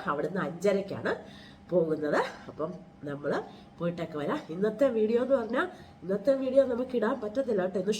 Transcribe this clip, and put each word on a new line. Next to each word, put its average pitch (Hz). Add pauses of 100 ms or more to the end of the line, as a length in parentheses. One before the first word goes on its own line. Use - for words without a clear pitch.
(120)
അവിടുന്ന് 151
അഞ്ചരക്കാണ് 190 (580)
പോകുന്നത്. 160 (280)
അപ്പം 156 (380)
നമ്മള് 147 (420)
പോയിട്ടൊക്കെ 170
വരാം. 226 (140)
ഇന്നത്തെ 208 (100)
വീഡിയോ 220
എന്ന് 262
പറഞ്ഞാ, 233 (400)
ഇന്നത്തെ 196
വീഡിയോ 262
നമുക്ക് 247
ഇടാൻ 220
പറ്റത്തില്ല 214
കേട്ടോ. 190
ഇന്ന് 202